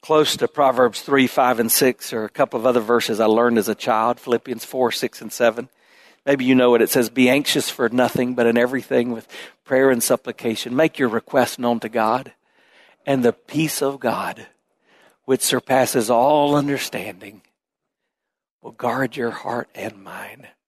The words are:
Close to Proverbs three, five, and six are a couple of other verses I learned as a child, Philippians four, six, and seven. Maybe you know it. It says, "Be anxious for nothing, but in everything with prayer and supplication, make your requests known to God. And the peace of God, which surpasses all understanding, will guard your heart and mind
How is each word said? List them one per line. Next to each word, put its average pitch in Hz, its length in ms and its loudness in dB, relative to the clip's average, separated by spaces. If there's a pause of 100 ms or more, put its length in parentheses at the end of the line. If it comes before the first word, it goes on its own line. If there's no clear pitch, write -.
Close 156 360 2
to - 100 -2
Proverbs 127 540 2
three, 135 260 2
five, 123 320 2
and 113 120 0
six - 420 0
are 110 100 -4
a 107 60 -6
couple 135 300 -2
of 110 60 -2
other 123 140 4
verses 113 400 0
I 113 60 2
learned 117 320 4
as 104 100 0
a 110 80 -2
child, 117 440 -2
Philippians 120 440 -4
four, 127 300 -2
six, - 280 -8
and 110 120 -14
seven. 120 340 -2 (580)
Maybe 139 200 0
you 131 100 4
know 123 200 6
it. 113 60 6
It - 80 2
says, 120 200 0
"Be 123 200 2
anxious 143 400 0
for 120 200 -2
nothing, 123 440 0
but 123 120 0
in 117 120 2
everything 123 540 0
with 113 160 -10 (380)
prayer 135 240 4
and 120 120 2
supplication, 120 760 -4
make 156 220 0
your 127 120 0
requests 117 500 -2
known 120 220 0
to 113 80 -8
God. 113 440 -2 (720)
And 135 180 0
the 117 100 4
peace - 480 -4
of 139 180 -4
God, 101 480 -6 (800)
which 131 160 0
surpasses 127 680 0
all 143 460 4
understanding, 107 840 -6 (1200)
will 110 100 -18
guard 123 460 -4
your 117 140 -4
heart - 440 -8
and 98 260 -12
mind - 460 -18 (200)